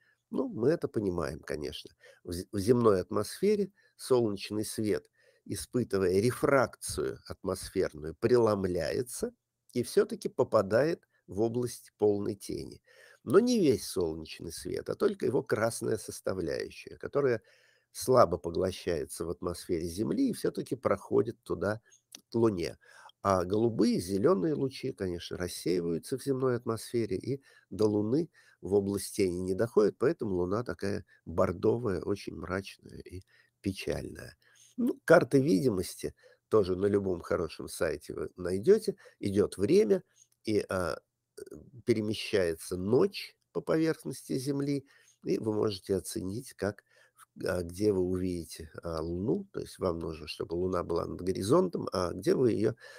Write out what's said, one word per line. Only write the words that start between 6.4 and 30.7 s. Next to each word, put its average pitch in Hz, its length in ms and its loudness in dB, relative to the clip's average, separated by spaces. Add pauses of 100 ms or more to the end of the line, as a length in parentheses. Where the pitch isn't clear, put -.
атмосферную, 80 880 -4
преломляется 107 1160 2 (400)
и 123 100 0
все-таки 202 460 0
попадает 117 800 2 (200)
в 92 140 -4
область 117 580 -2
полной 104 360 2
тени. - 480 -10 (420)
Но 151 160 4
не 247 200 4
весь 135 260 4
солнечный 82 680 -4
свет, - 380 -8
а - 60 -4
только 196 300 0
его 123 160 0
красная 117 560 -2
составляющая, - 1000 -6
которая 131 440 0 (500)
слабо 104 460 6
поглощается 85 880 -2
в 85 40 -4
атмосфере 87 560 -4
Земли 185 440 0
и - 20 0
все-таки - 440 -4
проходит 113 680 0
туда, 98 360 -2 (520)
к - 20 -2
Луне. 98 420 0 (460)
А 95 220 4
голубые, 120 560 2
зеленые 143 540 2
лучи, 135 380 -4
конечно, 87 440 -6
рассеиваются 90 840 -2
в - 60 -14
земной 131 320 0
атмосфере 113 600 -2
и 127 260 -6 (280)
до 113 160 2
Луны 107 440 2 (300)
в 92 140 0
область 98 420 0
тени 90 240 0
не 92 140 -2
доходят, 117 440 2
поэтому 117 380 0
Луна 92 280 0
такая 98 400 -6 (220)